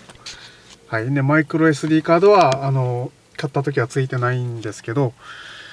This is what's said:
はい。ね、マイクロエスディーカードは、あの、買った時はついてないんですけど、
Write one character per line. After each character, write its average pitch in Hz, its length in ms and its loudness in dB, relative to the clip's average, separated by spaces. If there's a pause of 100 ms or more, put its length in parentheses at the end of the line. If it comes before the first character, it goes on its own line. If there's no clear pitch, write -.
(880)
は 110 120 -4
い。 123 100 -4
ね、 139 120 0
マ 147 180 2
イ 151 60 -2
ク - 100 -4
ロ 160 140 4
エ - 20 4
ス 151 160 -6
デ 156 80 4
ィ - 40 4
ー - 20 0
カ 170 160 2
ー - 20 -2
ド 202 100 6
は、 143 360 4
あ 135 40 0
の、 127 400 -2 (280)
買 151 100 -6
っ - 40 -16
た 143 100 -2
時 139 180 -4
は 117 60 0
つ - 120 -6
い 131 100 0
て 135 100 -6
な 123 140 0
い 123 120 -2
ん 117 160 -8
で 107 100 -8
す - 120 -14
け 113 100 -8
ど、 123 220 -2 (580)